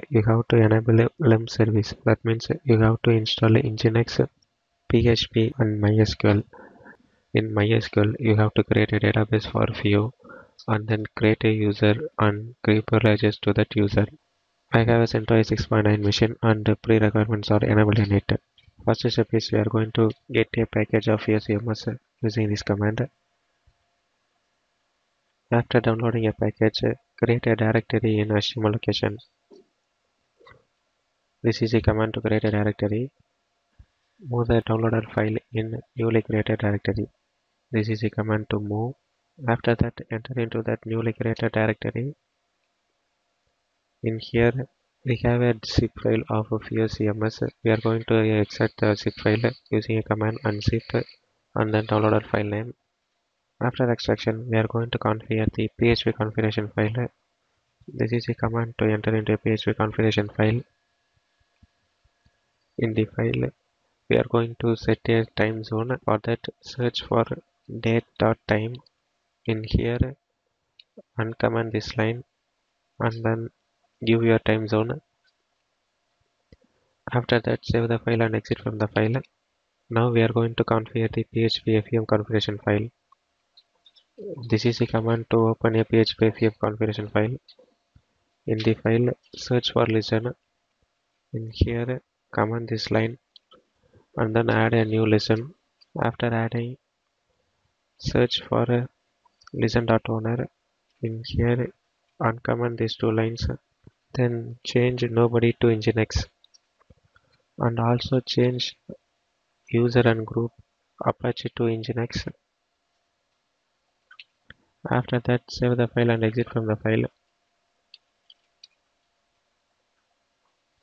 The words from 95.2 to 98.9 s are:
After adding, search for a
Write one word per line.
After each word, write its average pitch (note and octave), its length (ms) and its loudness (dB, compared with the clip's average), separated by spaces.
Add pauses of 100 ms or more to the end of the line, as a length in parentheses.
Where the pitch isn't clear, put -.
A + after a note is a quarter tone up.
After A#2 320 -2
adding, A#2 440 -4 (1200)
search - 460 0
for A#2 160 0
a A#2+ 240 0 (640)